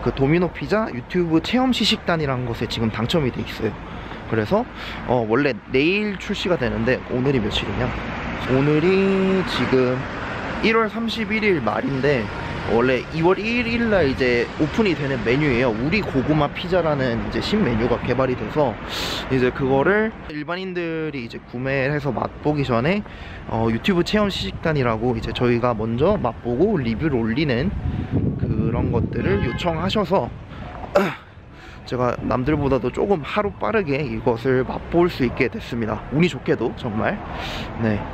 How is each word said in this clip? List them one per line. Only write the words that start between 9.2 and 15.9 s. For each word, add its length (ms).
지금 520
일월 260
삼십일 540
일 180
말인데 640
원래 320
이월 240
일 280
일 220
날 200
이제 380
오픈이 320
되는 320
메뉴예요. 460
우리 300